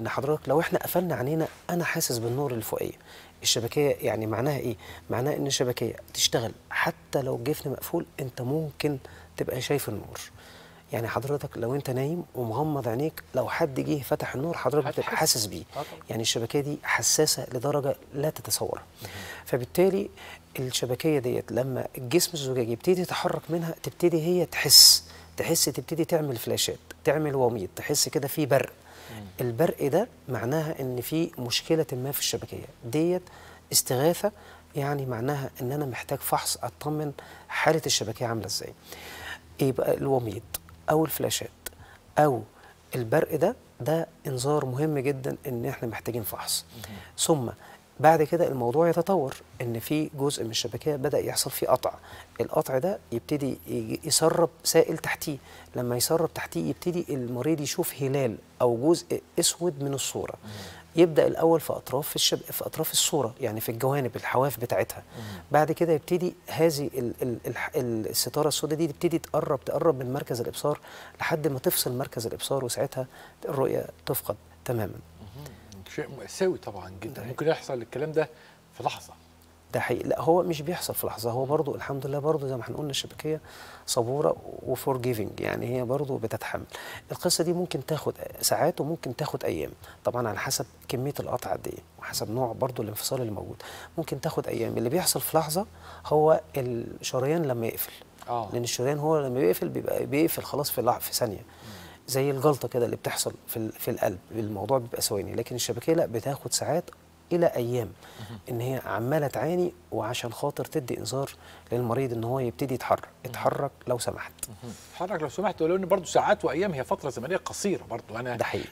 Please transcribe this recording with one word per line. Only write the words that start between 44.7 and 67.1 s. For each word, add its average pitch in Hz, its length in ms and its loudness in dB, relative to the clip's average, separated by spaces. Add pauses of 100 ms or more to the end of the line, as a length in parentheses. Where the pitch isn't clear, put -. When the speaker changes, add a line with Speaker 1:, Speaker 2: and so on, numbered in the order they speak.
Speaker 1:
جدا 135 380 -2 (100)
إن 123 200 -4
إحنا 131 220 -4
محتاجين 113 340 -4
فحص. - 420 -4 (120)
Speaker 2:
مهم. 107 200 -14 (220)
Speaker 1:
ثم 135 320 4 (500)
بعد 156 220 8
كده 160 260 2
الموضوع 131 400 4
يتطور 165 460 2 (260)
إن 117 200 -2
في 151 380 0
جزء 139 260 0
من 113 60 -4
الشبكية 127 460 -2
بدأ 135 220 2
يحصل 120 320 0
فيه - 160 -2
قطع، - 260 2 (480)
القطع 131 380 0
ده 185 200 0 (140)
يبتدي 139 540 -2
يجي 120 380 -4
يسرب 160 460 4 (140)
سائل 165 340 6
تحتيه، - 400 -4 (380)
لما 123 200 0
يسرب 160 380 2
تحتيه 165 360 -4
يبتدي 175 380 -2
المريض 131 520 0
يشوف 147 420 -2
هلال 135 340 2 (240)
أو 123 300 4
جزء - 320 2 (180)
أسود 170 420 0
من 139 120 -2
الصورة. - 400 -4 (100)
Speaker 2:
مم. 107 60 -14 (460)
Speaker 1:
يبدأ 160 300 8
الأول 165 340 6
في - 120 -4
أطراف - 440 -2
الشب-، - 340 0
في - 160 -4
أطراف - 260 -4
الصورة، 123 480 2
يعني 110 200 -2
في - 80 -4
الجوانب 131 480 0
الحواف 131 440 0
بتاعتها. 110 420 0 (160)
Speaker 2:
مم. 117 40 -10 (300)
Speaker 1:
بعد 151 200 6
كده 165 200 4
يبتدي 175 420 0 (120)
هذه 147 480 2
ال-، 123 280 -2